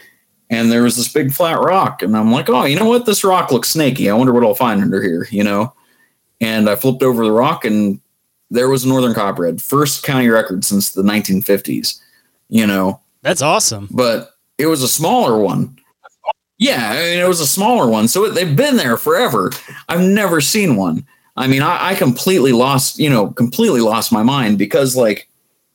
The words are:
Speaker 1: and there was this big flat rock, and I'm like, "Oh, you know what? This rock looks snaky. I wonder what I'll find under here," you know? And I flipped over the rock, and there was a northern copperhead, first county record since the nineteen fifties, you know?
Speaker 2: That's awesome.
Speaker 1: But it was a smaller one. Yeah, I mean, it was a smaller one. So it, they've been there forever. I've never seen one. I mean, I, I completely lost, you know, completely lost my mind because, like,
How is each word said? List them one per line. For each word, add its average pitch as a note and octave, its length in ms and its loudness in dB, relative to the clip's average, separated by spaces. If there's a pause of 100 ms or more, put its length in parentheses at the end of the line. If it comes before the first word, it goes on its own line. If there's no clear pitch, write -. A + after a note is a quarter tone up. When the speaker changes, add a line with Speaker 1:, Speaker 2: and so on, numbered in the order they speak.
(500)
Speaker 1:
and A#2 220 0
there A#2 100 2
was A#2+ 140 2
this A#2+ 160 -6
big C#3 200 0
flat E3 280 0
rock, D#3 420 0
and G#2+ 140 0
I'm A2 160 2
like, C#3+ 160 0
"Oh, A#3+ 160 2
you C#3+ 120 0
know G#3+ 100 2
what? A#3+ 200 2
This G#3 160 0
rock F#3 300 2
looks - 180 0
snaky. B2+ 400 0
I G#2 40 2
wonder B2+ 180 2
what A#2+ 100 2
I'll G#2+ 120 2
find A2 280 0
under F#2+ 180 0
here," F2+ 300 -2
you G#2 140 0
know? G#2 280 -2 (680)
And A2 300 0
I G2+ 80 2
flipped C3 260 -2
over A#2+ 220 2
the G#2+ 80 2
rock, C#3 320 0
and G#2 340 0 (520)
there B2+ 180 0
was C3 160 0
a C3 40 0
northern B2+ 260 2
copperhead, F#2 480 -2
first C#3+ 400 0
county C3 260 0
record G#2+ 360 0
since G2 260 -2
the F#2+ 120 -4
nineteen G2+ 380 0
fifties, - 600 -4 (480)
you A2 180 0
know? F#2+ 340 0 (220)
Speaker 2:
That's - 200 -2
awesome. C3 480 -2
Speaker 1:
But A#2+ 420 -2 (260)
it D3 80 -2
was D#3 160 0
a A#2+ 60 -2
smaller D#3+ 500 0
one. G2 400 -2 (800)
Yeah, D#3 320 0
I A#2 60 -2
mean, E3+ 220 -2
it F3+ 100 2
was E3+ 120 0
a D3 60 -2
smaller G3 420 0
one. A2 200 2
So G3 160 0
it, G#3 100 -2
they've D#3+ 200 0
been C4 220 2
there B2+ 200 0
forever. D3 540 0 (380)
I've E3+ 140 0
never F#3+ 380 2
seen F3 360 0
one. F2 300 -4 (300)
I C3 100 -2
mean, C3+ 140 2
I, E3+ 300 -2
I G3 40 -2
completely C#3 580 0
lost, C3+ 460 0
you D3+ 120 0
know, G#2+ 180 2
completely C3 520 0
lost A2 320 0
my G#2+ 100 2
mind A#2 360 0
because, B2+ 380 0
like, A2 320 0 (460)